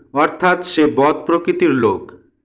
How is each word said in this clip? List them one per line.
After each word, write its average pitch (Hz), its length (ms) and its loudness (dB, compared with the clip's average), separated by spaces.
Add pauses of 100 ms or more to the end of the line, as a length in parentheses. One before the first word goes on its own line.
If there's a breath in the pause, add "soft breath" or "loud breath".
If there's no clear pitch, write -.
(140)
অর্থাৎ 175 500 0
সে 156 200 2 (120)
বদ 147 280 2
প্রকৃতির 170 500 0
লোক, 104 280 0 (420)